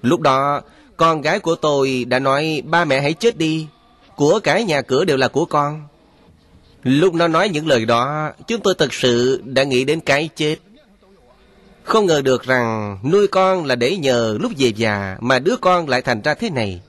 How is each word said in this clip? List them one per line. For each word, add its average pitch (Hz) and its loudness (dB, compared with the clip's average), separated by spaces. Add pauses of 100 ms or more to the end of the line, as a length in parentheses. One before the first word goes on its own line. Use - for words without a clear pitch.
lúc 156 0
đó 139 0 (360)
con 160 2
gái 151 0
của 165 -2
tôi 135 0
đã 123 0
nói, 143 0
"Ba 165 0
mẹ 139 0
hãy 143 0
chết 226 0
đi, 160 -2 (480)
của 160 2
cải 185 0
nhà 151 0
cửa 135 0
đều 143 0
là 131 0
của 147 0
con." 151 -2 (1000)
Lúc 151 2
nó 170 2
nói 165 2
những 160 -4
lời 120 2
đó, 139 -2 (160)
chúng 226 -4
tôi 190 0
thật 143 -2
sự 123 2
đã 131 0
nghĩ 131 0
đến 151 0
cái 151 0
chết. 151 -2 (1300)
Không 220 0
ngờ 156 2
được 131 2
rằng 113 -2 (140)
nuôi 202 4
con 190 2
là 135 0
để 123 0
nhờ 120 0
lúc 233 -4
về 127 2
già 101 -2
mà 127 0
đứa 165 0
con 175 0
lại 127 0
thành 117 -4
ra 147 -2
thế 226 -6
này. 104 -6